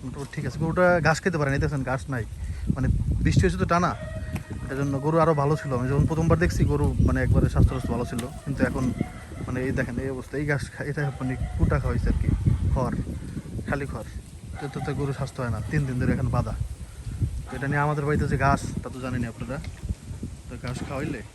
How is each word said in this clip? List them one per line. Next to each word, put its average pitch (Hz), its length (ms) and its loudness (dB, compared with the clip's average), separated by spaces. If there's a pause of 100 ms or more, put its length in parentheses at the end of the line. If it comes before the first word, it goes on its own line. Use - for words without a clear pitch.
মোটামুটি 131 340 -8
ঠিক 147 120 -6
আছে। 127 140 -6
গরুটা 180 240 4 (200)
ঘাস 160 160 4
খেতে 175 180 0
পারে 143 100 4
না, 139 120 2
দেখছেন 139 280 0
ঘাস 131 120 -2 (120)
নাই। 113 100 -4 (500)
মানে 135 120 0 (380)
বৃষ্টি 165 200 6
হয়েছে 180 180 2
তো 175 100 2
টানা, 175 180 4 (800)
এই 135 100 -4
জন্য 139 140 0 (100)
গরু 156 200 2
আরও 160 180 6
ভালো 147 180 4
ছিল। 143 180 -4
আমি 123 140 0
যখন 147 180 6
প্রথমবার 160 340 4
দেখছি - 180 4 (100)
গরু 147 140 2 (220)
মানে 127 160 4
একবারে 123 300 6
স্বাস্থ্য 139 200 6
টাস্থ্য 123 200 -2
ভালো 120 160 -2
ছিল, 120 120 -4 (220)
কিন্তু 139 240 -4
এখন 131 160 -2 (600)
মানে 127 200 -4
এই 139 120 -2
দেখেন 123 260 -2
এই 135 100 -2
অবস্থা, 127 260 -10
এই 147 100 -2
ঘাস 139 140 0 (100)
খা-, - 160 -6
এটা 147 120 -4 (180)
মানে 127 120 -2 (240)
কুটা - 260 4
খাওয়াইছে 123 300 0
আর - 100 4
কি, - 60 4 (460)
খড়, 127 220 2 (720)
খালি 139 240 -2
খড়। 110 160 -8 (500)
তো, 151 140 -8
তো, 156 140 -6
তো 151 40 -4 (100)
গরু 139 180 -2
স্বাস্থ্য 135 240 -6
হয় 120 120 -2
না, 101 60 -4 (100)
তিন 151 160 2
দিন 127 140 -2
ধরে 123 160 2
এখন 127 200 0
বাঁধা। 120 180 0 (920)
তো - 100 -10
এটা 135 140 -2
নিয়ে 147 160 2
আমাদের 147 200 0
বাড়িতে 151 260 2
যে 151 120 2
ঘাস, 139 160 6 (220)
তা 123 120 -8
তো 127 100 -8
জানেনই 123 280 -2
আপনারা, 120 240 -8 (880)
তো - 60 -12 (120)
ঘাস 127 140 -4 (100)
খাওয়াইলে 139 320 -4 (140)